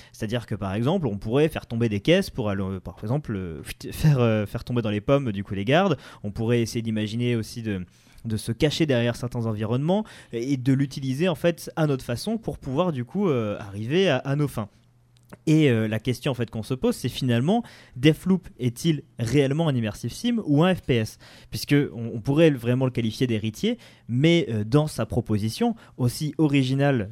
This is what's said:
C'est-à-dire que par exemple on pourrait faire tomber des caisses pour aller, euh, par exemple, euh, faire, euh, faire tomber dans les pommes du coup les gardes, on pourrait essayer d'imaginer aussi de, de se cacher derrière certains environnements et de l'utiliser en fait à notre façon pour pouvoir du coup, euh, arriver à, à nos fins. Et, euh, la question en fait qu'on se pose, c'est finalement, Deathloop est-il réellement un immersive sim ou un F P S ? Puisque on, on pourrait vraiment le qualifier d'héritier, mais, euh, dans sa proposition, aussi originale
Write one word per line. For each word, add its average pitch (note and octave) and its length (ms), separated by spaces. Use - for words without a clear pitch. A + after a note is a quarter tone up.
C'est-à-dire A2+ 340
que A#2 100
par F#2+ 180
exemple C#3 340
on G2+ 100
pourrait C3 300
faire - 180
tomber A#2 220
des G#2 140
caisses F#3 280
pour G#2+ 200
aller, G2 120
euh, F#2+ 200
par - 200
exemple, B2 320
euh, E2+ 280
faire, D3 260
euh, A2 260
faire - 200
tomber A#2+ 160
dans A2 100
les G#2 80
pommes C#3 320
du G2 140
coup G#2+ 80
les G2 100
gardes, D#3 340
on G#2 80
pourrait A#2 300
essayer A2+ 200
d'imaginer A2+ 560
aussi A2 240
de, G2 240
de A2 100
se A2+ 160
cacher D#3 340
derrière A#2+ 300
certains A#2+ 300
environnements B2 580
et C3 240
de C3 160
l'utiliser C#3 560
en D#3+ 60
fait - 420
à D#3 100
notre C3+ 160
façon G#3 340
pour D#3 200
pouvoir D#3 340
du B2 140
coup, F#3+ 240
euh, A2 280
arriver A2 520
à, C3 80
à C#3 180
nos D3 140
fins. - 180
Et, D3+ 240
euh, A2 160
la A2 100
question C3 340
en A#2+ 40
fait A#2 160
qu'on A2+ 100
se C3 140
pose, A3+ 200
c'est B2+ 140
finalement, C3+ 540
Deathloop D#3 520
est-il C#3 420
réellement C3+ 500
un C#3 60
immersive A#2 400
sim A#3+ 220
ou D3 180
un F#3 120
F - 60
P C#3+ 160
S ? A2 200
Puisque - 240
on, A#2 400
on A2+ 80
pourrait D3 300
vraiment B2 340
le B2+ 60
qualifier A#2 340
d'héritier, A2+ 540
mais, D#3 420
euh, G#2+ 140
dans C#3+ 220
sa A#2+ 220
proposition, A2+ 680
aussi C3 400
originale C3+ 760